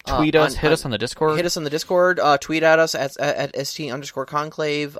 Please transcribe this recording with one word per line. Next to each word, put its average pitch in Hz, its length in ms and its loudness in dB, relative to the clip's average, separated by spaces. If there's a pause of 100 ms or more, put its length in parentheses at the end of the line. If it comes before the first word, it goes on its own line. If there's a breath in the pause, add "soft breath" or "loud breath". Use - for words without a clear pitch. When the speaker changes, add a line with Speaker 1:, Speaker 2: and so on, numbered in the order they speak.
Speaker 1:
uh, 135 100 0
Speaker 2:
Tweet 151 180 2
us, 151 200 4
Speaker 1:
on, - 40 -6
Speaker 2:
hit 156 80 0
Speaker 1:
on, 151 60 4
Speaker 2:
us 160 120 -2
on 135 60 -4
the 107 60 -2
Discord. 151 400 -2
Speaker 1:
hit 175 80 0
us 175 120 -2
on 170 60 -6
the 143 60 -4
Discord, 175 500 2
uh, 143 200 4
tweet 160 240 -2
at 160 160 6
us 160 160 2
at, 135 220 -4
at, 147 200 -2
at 139 200 -6
S 139 180 -6
T 147 160 -8
underscore 135 340 -8
conclave. 147 760 -4